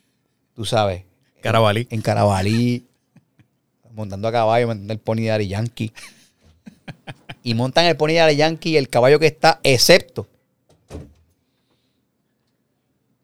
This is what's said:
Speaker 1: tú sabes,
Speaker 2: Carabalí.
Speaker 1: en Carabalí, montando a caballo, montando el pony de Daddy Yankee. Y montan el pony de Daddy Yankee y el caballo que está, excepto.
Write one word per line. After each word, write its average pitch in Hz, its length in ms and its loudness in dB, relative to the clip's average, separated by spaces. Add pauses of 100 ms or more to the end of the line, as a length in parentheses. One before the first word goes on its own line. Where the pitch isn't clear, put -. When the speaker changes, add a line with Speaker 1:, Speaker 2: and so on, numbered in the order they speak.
(560)
Speaker 1:
tú 113 100 -12
sabes, 98 380 -2 (380)
Speaker 2:
Carabalí. 113 480 0
Speaker 1:
en 113 120 -8
Carabalí, 110 840 0 (1080)
montando 104 340 -8
a 113 40 -4
caballo, 117 360 2
montando 104 260 -8
el 104 60 -10
pony 113 220 -4
de 110 60 -4
Daddy 107 200 -2
Yankee. 110 460 -8 (1500)
Y 120 100 -2
montan 131 320 0
el 160 120 2
pony 151 120 0
de 160 100 0
Daddy 156 180 4
Yankee 160 340 -2
y 156 60 4
el 135 120 0
caballo 139 300 4
que 156 80 4
está, 151 360 2
excepto. 139 640 2 (3000)